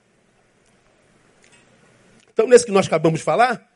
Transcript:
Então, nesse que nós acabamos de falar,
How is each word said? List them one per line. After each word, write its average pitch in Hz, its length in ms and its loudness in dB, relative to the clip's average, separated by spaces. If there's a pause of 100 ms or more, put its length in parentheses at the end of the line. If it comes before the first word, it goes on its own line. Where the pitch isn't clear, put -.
(2250)
Então, 220 160 -2
nesse 240 180 4
que 208 60 -10
nós 196 160 0
acabamos 160 320 -2
de - 60 -12
falar, 214 500 -2